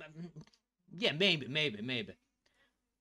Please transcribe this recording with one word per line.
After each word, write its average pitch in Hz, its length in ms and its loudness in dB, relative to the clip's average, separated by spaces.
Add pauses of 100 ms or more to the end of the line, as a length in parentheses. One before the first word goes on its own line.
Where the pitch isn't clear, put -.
(960)
yeah, 190 160 2
maybe, 156 360 4
maybe, 131 340 -2
maybe. 113 320 -4 (880)